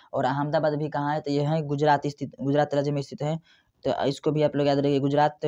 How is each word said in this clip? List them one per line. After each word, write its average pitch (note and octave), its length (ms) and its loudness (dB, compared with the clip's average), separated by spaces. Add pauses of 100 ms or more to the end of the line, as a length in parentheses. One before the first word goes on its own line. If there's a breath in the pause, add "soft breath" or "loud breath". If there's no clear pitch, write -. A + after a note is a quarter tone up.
(140 loud breath)
और C3 120 0
अहमदाबाद D3 480 0
भी D3 160 -4
कहाँ D3 240 -2
है? D#3 80 -2
तो C#3+ 100 -6
ये C#3+ 100 0
है D#3 200 0
गुजरात D3 460 2
स्थित, C#3+ 240 -6 (100)
गुजरात C#3+ 320 0
राज्य C#3+ 180 0
में C#3+ 100 -2
स्थित C3+ 200 -10
है। D#3 180 -4 (480 soft breath)
तो A2+ 180 0
इसको C#3+ 260 -2
भी D3+ 120 2
आप D3 120 0
लोग C#3+ 120 2
याद C#3+ 100 2
रखिए, C#3+ 220 2
गुजरात D3 480 2